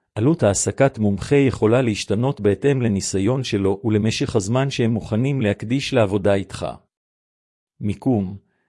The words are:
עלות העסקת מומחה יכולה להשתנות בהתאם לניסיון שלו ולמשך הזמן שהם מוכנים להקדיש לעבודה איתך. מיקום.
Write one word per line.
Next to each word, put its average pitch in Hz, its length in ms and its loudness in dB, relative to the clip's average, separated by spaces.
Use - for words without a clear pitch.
עלות 139 280 0
העסקת 110 560 2
מומחה 104 380 0
יכולה 123 460 2
להשתנות 113 580 -2
בהתאם 123 420 2
לניסיון 104 640 0
שלו 98 400 0
ולמשך 110 520 0
הזמן 123 340 0
שהם 117 200 0
מוכנים 120 500 -2
להקדיש 113 540 -2
לעבודה 101 400 2
איתך. 98 320 -6
מיקום. 104 560 -2